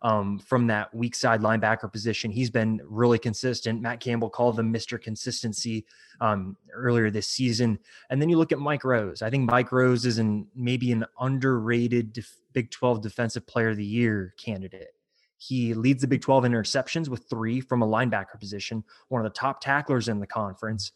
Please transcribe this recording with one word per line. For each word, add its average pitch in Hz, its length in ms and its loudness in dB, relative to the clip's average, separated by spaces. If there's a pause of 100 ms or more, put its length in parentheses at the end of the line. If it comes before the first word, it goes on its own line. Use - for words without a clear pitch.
um, 101 380 0
from 123 260 2
that 107 260 0
weak 117 220 -4
side 117 260 2
linebacker 110 520 2
position. 110 400 -4
He's 120 180 0
been 110 340 0
really 113 340 4
consistent. 113 640 -4
Matt 120 200 -6
Campbell 117 280 -2
called 120 300 2
him 113 140 0
Mister 113 260 -6
Consistency, 113 840 -6 (360)
um, 98 360 0 (160)
earlier 117 400 2
this 104 160 -4
season. 117 500 0 (320)
And 135 100 0
then 151 80 2
you 170 100 6
look 160 120 2
at 143 80 2
Mike 143 240 -2
Rose. 110 400 0
I 110 80 -2
think 131 180 2
Mike 120 220 2
Rose 127 340 4
is 117 140 2
an, 107 380 0
maybe 123 340 0
an 113 140 2 (160)
underrated 120 920 2
def-, - 260 -14 (120)
Big 120 200 -2
Twelve 120 300 0
Defensive 113 440 -4
Player 113 220 0
of 110 80 0
the 104 80 -4
Year 104 520 0
candidate. 95 580 -10 (440)
He 120 360 -2
leads 123 260 2
the 143 80 0
Big 143 140 2
Twelve 135 220 4
interceptions 127 640 0
with 120 200 -8
three 113 320 -2
from 127 220 0
a 110 40 2
linebacker 110 540 0
position, 104 420 -8 (260)
one 123 120 -2
of 110 100 -2
the - 80 -14
top 135 220 -4
tacklers 139 480 0
in 104 100 -2
the 101 80 -6
conference, 104 680 -6